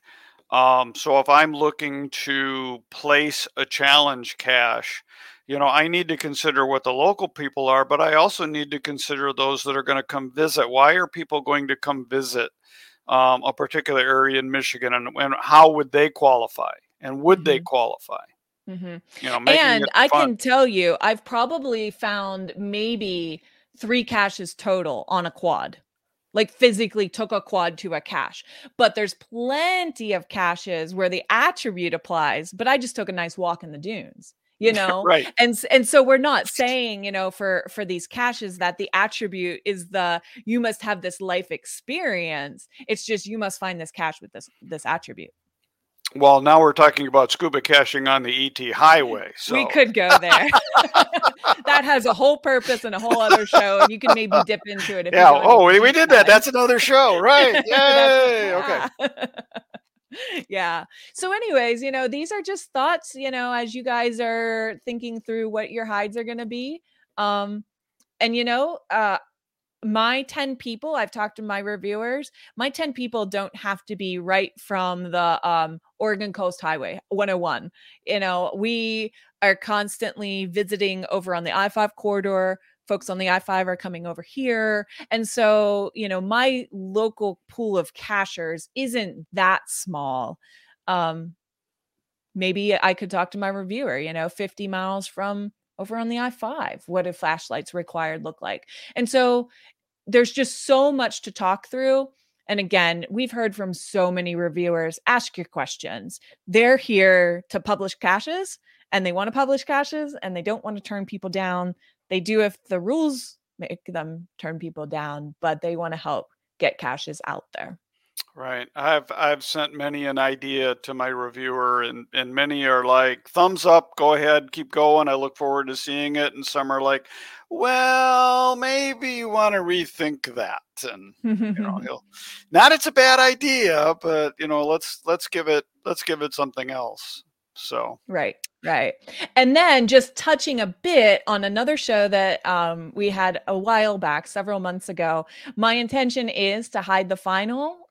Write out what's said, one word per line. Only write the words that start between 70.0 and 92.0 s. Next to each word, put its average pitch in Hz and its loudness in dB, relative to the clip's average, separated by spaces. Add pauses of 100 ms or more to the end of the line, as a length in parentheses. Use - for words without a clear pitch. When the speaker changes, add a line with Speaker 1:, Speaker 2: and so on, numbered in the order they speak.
Speaker 2:
ten 269 -8
people, 262 -10
I've 220 -2
talked 214 -8
to 220 -14
my 208 -6
reviewers, 208 -6 (260)
my 262 -4
ten 302 -6
people 233 -6
don't 196 -8
have 196 -8
to 214 -10
be 185 -8
right 185 -2
from 180 -6
the, 170 0
um, 165 0 (200)
Oregon 208 -4
Coast 180 -6
Highway 156 -6
one 196 -2
oh 185 -2
one. 165 -6 (360)
You 202 -2
know, 180 -2
we 220 -4 (300)
are 196 4
constantly 202 -6
visiting 190 -4
over 185 -4
on 170 -4
the 165 -4
I 196 2
five 208 -2
corridor. 190 -2 (300)
Folks 202 -4
on 185 -8
the 190 -2
I 185 2
five 185 -2
are 185 -4
coming 175 -12
over 170 -12
here. 220 -2 (240)
And 226 -2
so, 214 2
you 214 -8
know, 185 -4
my 247 0
local 202 -4
pool 214 -6
of 160 -4
cachers 175 -6
isn't 233 -6
that 190 2
small. 139 -8 (480)
Um, 165 -4 (1000)